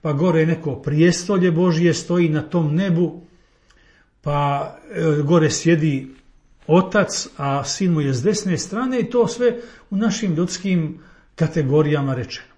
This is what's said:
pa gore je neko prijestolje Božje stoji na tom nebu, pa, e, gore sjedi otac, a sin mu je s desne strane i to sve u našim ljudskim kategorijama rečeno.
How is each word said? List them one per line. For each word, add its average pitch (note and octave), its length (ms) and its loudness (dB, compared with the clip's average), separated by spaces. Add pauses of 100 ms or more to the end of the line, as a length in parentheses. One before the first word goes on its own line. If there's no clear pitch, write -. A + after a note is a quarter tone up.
pa D3+ 120 -2
gore E3 260 2
je D#3 60 4
neko D#3+ 300 -2
prijestolje F3 760 2
Božje E3+ 420 2
stoji E3+ 360 0
na D3+ 120 0
tom D3+ 340 -2
nebu, F3 460 0 (1000)
pa, C#3+ 540 -2 (160)
e, D#3+ 320 0
gore D#3 260 4
sjedi D3+ 640 0 (520)
otac, F#3 600 2 (100)
a C#3 260 -2
sin - 280 -2
mu D#3 100 2
je C#3 120 0
s A#2+ 100 -2
desne F#3+ 340 0
strane B3+ 420 -4
i - 100 -2
to A#3+ 180 2
sve A#3+ 280 0 (340)
u G3 60 -6
našim G3+ 380 0
ljudskim E3+ 680 -2 (360)
kategorijama D3 760 0
rečeno. - 340 -10 (100)